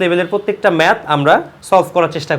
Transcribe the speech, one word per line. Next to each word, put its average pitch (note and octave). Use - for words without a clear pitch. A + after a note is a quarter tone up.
লেভেলের F3
প্রত্যেকটা G3+
ম্যাথ F3
আমরা C#3+
সলভ F#3
করার E3
চেষ্টা D#3